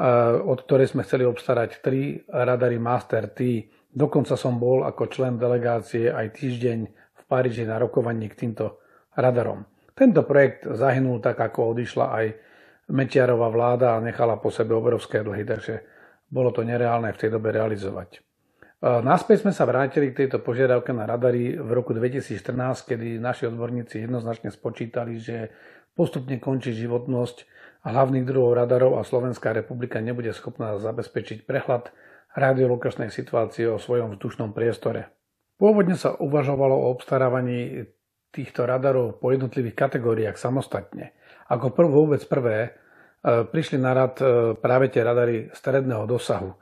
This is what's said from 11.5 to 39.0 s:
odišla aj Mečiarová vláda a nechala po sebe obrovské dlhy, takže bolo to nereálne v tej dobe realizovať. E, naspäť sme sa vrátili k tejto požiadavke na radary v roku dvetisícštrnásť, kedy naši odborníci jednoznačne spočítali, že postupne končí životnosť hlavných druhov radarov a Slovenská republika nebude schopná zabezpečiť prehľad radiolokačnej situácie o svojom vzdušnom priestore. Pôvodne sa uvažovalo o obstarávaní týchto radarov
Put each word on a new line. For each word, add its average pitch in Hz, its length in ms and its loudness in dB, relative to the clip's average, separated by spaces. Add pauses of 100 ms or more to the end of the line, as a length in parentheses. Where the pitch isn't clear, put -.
odišla 123 320 -2
aj 110 180 -2 (640)
Mečiarová 123 640 2
vláda 120 400 4
a 113 80 0
nechala 113 400 0
po 117 80 -2
sebe 110 240 -2
obrovské 113 480 0
dlhy, 104 240 -4
takže 110 400 -6 (400)
bolo 127 320 0
to 113 80 0
nereálne 117 480 0
v - 80 -12
tej 113 160 0
dobe 107 160 -2
realizovať. 101 640 -4
E, - 40 -20 (840)
naspäť 180 400 4
sme 196 80 2
sa 139 160 2
vrátili 135 480 2
k 139 80 2
tejto 131 160 -2
požiadavke 123 560 2
na 107 80 -4
radary 120 560 0
v 120 80 -8
roku 120 240 0
dvetisícštrnásť, 123 1040 -4
kedy 113 240 -6
naši 123 320 -4
odborníci 117 560 -6
jednoznačne 117 400 -6
spočítali, 117 720 -8
že 113 320 -10 (400)
postupne 135 480 -2
končí 127 320 -4
životnosť 120 720 -4 (400)
hlavných 131 400 2
druhov 127 320 2
radarov 123 400 4
a 110 80 -2
Slovenská 123 480 -2
republika 117 480 -6
nebude 117 320 -6
schopná 107 480 -8
zabezpečiť 110 640 -8
prehľad 131 480 -4 (400)
radiolokačnej 127 800 0
situácie 117 560 -2
o 110 80 0
svojom 117 400 -4
vzdušnom 110 400 -8
priestore. 110 560 -2 (480)
Pôvodne 196 400 4
sa 135 160 -2
uvažovalo 139 560 2
o 135 160 2
obstarávaní 127 960 -2 (480)
týchto 127 320 -4
radarov 127 560 0